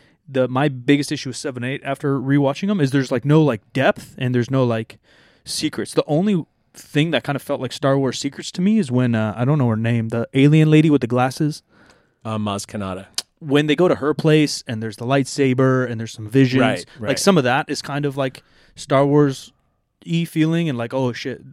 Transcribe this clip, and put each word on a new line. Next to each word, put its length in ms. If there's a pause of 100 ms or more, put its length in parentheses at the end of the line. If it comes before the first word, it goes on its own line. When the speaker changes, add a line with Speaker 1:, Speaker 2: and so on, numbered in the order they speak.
(280)
Speaker 1:
the, 180
my 220
biggest 420
issue 200
with 60
seven 280
eight 200
after 360
rewatching 480
them 120
is 100
there's, 200
like, 140
no, 180
like, 300
depth 460
and 160
there's 160
no, 140
like, 340 (480)
secrets. 480
The 120
only 380 (300)
thing 380
that 120
kinda 140
felt 240
like 100
Star 260
Wars 200
secrets 340
to 80
me 180
is 140
when, 220
uh, 220
I 100
don't 120
know 120
her 60
name, 340
the 240
alien 360
lady 200
with 100
the 60
glasses. 560 (640)
Speaker 2:
Uh, 120
Maz 280
Kanata. 400 (380)
Speaker 1:
When 220
they 100
go 120
to 80
her 180
place 520
and 160
there's 140
the 100
lightsaber 840
and 100
there's 120
some 160
visions, 320
Speaker 2:
Right, 240 (140)
Speaker 1:
like, 100
Speaker 2:
right. 100
Speaker 1:
some 200
of 60
that 240
is 140
kind 240
of, 100
like, 260 (340)
Star 300
Wars-y 1160
feeling 440
and, 100
like, 160
"Oh, 180
shit, 280 (120)